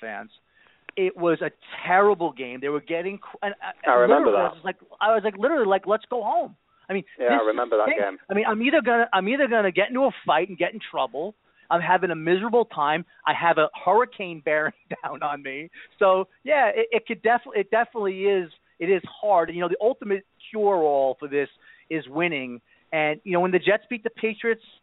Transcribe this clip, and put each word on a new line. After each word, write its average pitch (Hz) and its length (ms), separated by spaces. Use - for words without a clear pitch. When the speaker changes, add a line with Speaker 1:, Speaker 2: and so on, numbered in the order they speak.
Speaker 1:
fans. 107 300
It 185 200
was 170 260
a 156 100
terrible 185 460
game. 127 280
They 139 100
were 147 100
getting 175 380
cr-, - 240
and 202 200
I, - 280
Speaker 2:
I 127 40
remember 123 360
Speaker 1:
literally, - 20
Speaker 2:
that. 98 60
Speaker 1:
I 101 100
was - 60
just - 100
like, 190 120
I 214 140
was 214 80
like, 196 140
literally, 254 300
like, 190 200
"Let's 214 240
go 240 140
home." 285 320
I 190 40
mean, 190 100
Speaker 2:
Yeah, 123 80
Speaker 1:
this 117 120
Speaker 2:
I 110 60
remember 113 300
that 107 100
Speaker 1:
stinks. 113 160
Speaker 2:
game. - 160
Speaker 1:
I 196 60
mean, 214 140
I'm 220 140
either 285 180
gonna, 233 320
I'm 190 160
either 277 180
gonna 214 240
get 180 200
into 254 140
a 247 60
fight 165 220
and 185 100
get 175 140
in 220 80
trouble. 143 460
I'm 170 120
having 180 280
a 160 60
miserable 190 480
time. 156 400
I 151 80
have 165 240
a 156 100
hurricane 190 560
<laughs> 143 40
bearing 151 280
down 139 180
on 143 200
me. 139 280
So 190 300
yeah, 269 320
it, 226 160
it 226 160
could 220 160
def-, 233 200
it 196 160
definitely 208 540
is. 190 260
It 170 60
is 185 180
hard. 175 480
You 175 80
know, 175 80
the 190 140
ultimate 208 420
cure-all 156 680
for 147 80
this 139 200
is 151 180
winning. 135 520
And, 156 320
you 190 100
know, 175 80
when 185 100
the 185 80
Jets 180 320
beat 233 120
the 226 80
Patriots 220 520